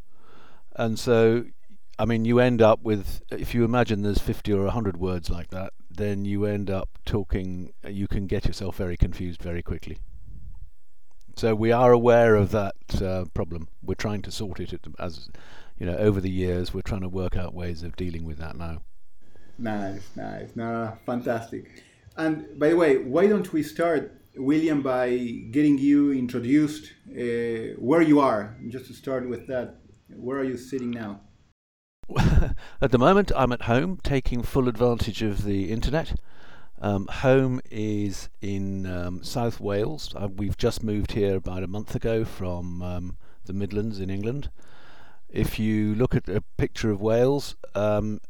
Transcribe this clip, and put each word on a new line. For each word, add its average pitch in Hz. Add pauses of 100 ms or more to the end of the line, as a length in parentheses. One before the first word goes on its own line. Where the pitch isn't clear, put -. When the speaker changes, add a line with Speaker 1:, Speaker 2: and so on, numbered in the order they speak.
(760)
Speaker 1:
And 113
so, 113 (540)
I 110
mean, 113
you 120
end 123
up 110
with, 107 (100)
if -
you 120
imagine 113
there's 101
fifty -
or 98
a 98
hundred 101
words 90
like 85
that, 92 (160)
then 101
you 101
end 104
up 95 (160)
talking, 92 (160)
you 98
can 98
get 101
yourself 95
very 90
confused 90
very 87
quickly. - (1400)
So 113
we 113
are 123
aware 117
of 98
that, 101
uh, 92
problem. 82 (140)
We're 92
trying 104
to 95
sort 98
it 90
at, 85 (180)
as, 85 (480)
you -
know, 87
over 101
the 92
years, 90
we're 78
trying 98
to 92
work 90
out 87
ways 87
of 82
dealing 85
with 78
that 78
now. 82 (760)
Speaker 2:
Nice, 104
nice. 104
No, 113
fantastic. 120 (340)
And 156
by 147
the 170
way, 151
why 127
don't 208
we 151
start, 165 (220)
William, 147
by 127 (360)
getting 147
you 143
introduced, 131 (180)
uh, 117
where 151
you 147
are, 113 (120)
just 123
to 120
start 127
with -
that. 127 (320)
Where 127
are 135
you 127
sitting 123
now? 107 (840)
Speaker 1:
<laughs> -
At 139
the 123
moment, 190
I'm 127
at 123
home, 143
taking 127
full 127
advantage 113
of 101
the 98
internet. 123 (640)
Um, 101
home 131 (100)
is 104 (120)
in, 98
um, 90
South 120
Wales. 104
Uh, 101
we've 101
just -
moved 104
here 98
about 92
a 90
month 104
ago 113
from, 87
um, 90 (280)
the 95
Midlands 101
in 95
England. 107 (800)
If -
you 107
look 120
at -
a 98 (140)
picture -
of 98
Wales, 123 (180)
um, 107 (100)